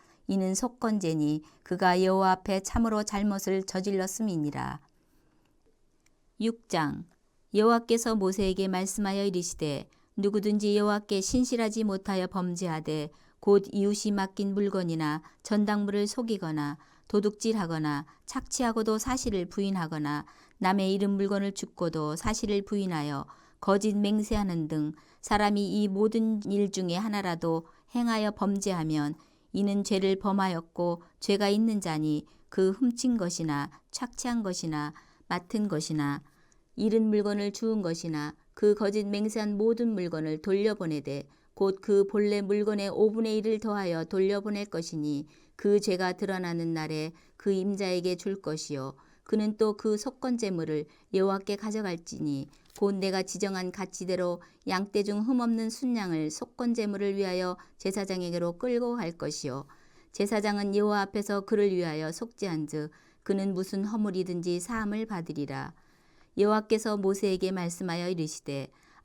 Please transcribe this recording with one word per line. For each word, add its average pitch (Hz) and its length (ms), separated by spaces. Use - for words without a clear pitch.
이는 190 280
속건제니 170 880
그가 180 400
여호와 190 300
앞에 190 280
참으로 214 440
잘못을 196 580
저질렀음이니라. 185 1160
육 226 280
장. 156 360
여호와께서 226 600
모세에게 190 520
말씀하여 196 560
이르시되 175 640
누구든지 208 600
여호와께 208 440
신실하지 226 640
못하여 190 420
범죄하되 170 840
곧 202 300
이웃이 208 420
맡긴 196 420
물건이나 165 680
전당물을 208 640
속이거나 165 720
도둑질하거나 170 1000
착취하고도 226 720
사실을 220 480
부인하거나 160 800
남의 190 360
잃은 202 160
물건을 196 420
줍고도 160 640
사실을 208 460
부인하여 160 640
거짓 202 360
맹세하는 202 720
등 156 240
사람이 208 600
이 208 60
모든 220 560
일 202 260
중에 185 260
하나라도 175 680
행하여 226 380
범죄하면 170 800
이는 202 320
죄를 190 340
범하였고 180 840
죄가 202 280
있는 214 320
자니 156 460
그 190 220
훔친 240 460
것이나 160 540
착취한 240 520
것이나 156 500
맡은 202 400
것이나 151 540
잃은 220 320
물건을 202 440
주운 220 300
것이나 165 520
그 208 200
거짓 208 320
맹세한 208 500
모든 226 380
물건을 156 480
돌려보내되 170 840
곧 196 240
그 196 240
본래 208 380
물건의 202 480
오분의 220 480
일을 214 220
더하여 190 440
돌려보낼 202 600
것이니 151 600
그 202 240
죄가 185 320
드러나는 175 640
날에 156 400
그 202 120
임자에게 185 640
줄 196 260
것이요. 147 520
그는 214 320
또 214 180
그 214 220
속건 254 400
제물을 165 480
여호와께 196 420
가져갈지니 170 920
곧 202 180
내가 190 260
지정한 185 500
가치대로 180 720
양떼 196 340
중 208 180
흠 247 200
없는 226 300
순양을 185 600
속건 - 440
제물을 202 420
위하여 185 400
제사장에게로 180 800
끌고 240 380
갈 170 160
것이요. 143 520
제사장은 202 640
여호와 208 240
앞에서 202 460
그를 202 280
위하여 156 380
속죄한즉 156 800
그는 196 320
무슨 190 320
허물이든지 180 760
사함을 220 460
받으리라. 151 640
여호와께서 214 640
모세에게 190 520
말씀하여 175 600
이르시되 151 580